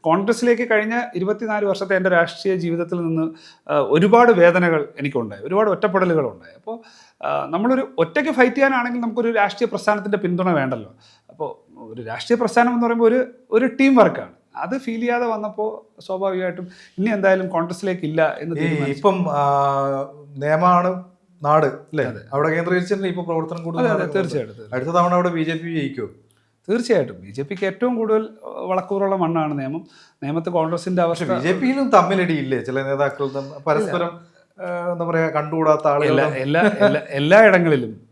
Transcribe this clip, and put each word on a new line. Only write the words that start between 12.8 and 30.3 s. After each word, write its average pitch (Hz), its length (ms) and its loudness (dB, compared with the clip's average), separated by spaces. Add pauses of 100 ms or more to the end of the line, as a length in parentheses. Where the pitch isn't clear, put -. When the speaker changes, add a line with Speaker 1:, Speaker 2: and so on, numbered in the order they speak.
Speaker 1:
പറയുമ്പോൾ 233 220 2
ഒരു, 254 140 2 (280)
ഒരു 240 180 2 (120)
ടീം 269 160 6
വർക്കാണ്. 156 380 2 (220)
അത് 180 220 -8
ഫീൽ 226 220 -6
ചെയ്യാതെ 240 260 0
വന്നപ്പോൾ 214 420 -4 (340)
സ്വാഭാവികമായിട്ടും 185 640 -4 (340)
ഇനി 208 120 0
എന്തായാലും 190 380 2
കോൺഗ്രസിലേക്ക് 180 640 -4
ഇല്ല 160 100 0 (200)
എന്ന് 165 160 -6
Speaker 2:
ഈ 147 40 -4
Speaker 1:
തീരുമാനിച്ചു. 143 340 0
Speaker 2:
ഇപ്പം, 185 240 2 (120)
ആ, 143 120 0 (1000)
നിയമമാണ് 175 480 2 (520)
നാട് 151 240 4
അല്ലേ? 135 380 -4
Speaker 1:
അതെ. 107 160 -8 (120)
Speaker 2:
അവിടെ 147 160 0
കേന്ദ്രീകരിച്ചല്ലേ 180 600 -2
ഇപ്പൊ 175 140 -6
പ്രവർത്തനം 165 400 -6
കൂടുതൽ 165 180 -6
Speaker 1:
അതെ, 247 80 2
അതെ, 214 60 2
Speaker 2:
നടക്കുന്നത്? 180 220 -2
Speaker 1:
തീർച്ചയായിട്ടും, 139 400 -4
തീർച്ചയായിട്ടും. 123 340 -6
Speaker 2:
അടുത്ത 170 60 0
തവണ 175 180 4
അവിടെ 180 220 2
ബി 160 60 -2
ജെ 160 200 -4
പി 170 120 -10
ജയിക്കുമോ? 135 340 -6 (600)
Speaker 1:
തീർച്ചയായിട്ടും. 190 520 0
ബി 95 100 -20
ജെ 120 120 -8
പിക്ക് 185 240 -6
ഏറ്റവും 240 280 -2
കൂടുതൽ 220 280 0 (480)
വളക്കൂറുള്ള 196 460 -2
മണ്ണാണ് 160 420 -2
നേമം. 139 240 -8 (400)
നേമത്ത് 160 280 -4